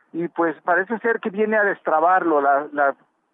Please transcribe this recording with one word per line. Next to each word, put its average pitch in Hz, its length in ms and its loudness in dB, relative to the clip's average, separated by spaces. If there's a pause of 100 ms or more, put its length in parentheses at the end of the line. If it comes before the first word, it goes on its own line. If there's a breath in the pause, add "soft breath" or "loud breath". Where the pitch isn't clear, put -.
(140 loud breath)
y 165 140 -4
pues 165 340 -2
parece 190 380 -2
ser 226 200 -2
que - 80 -6
viene 214 300 -2
a 208 60 2
destrabarlo 165 760 0
la, 139 320 2
la 139 220 0 (400)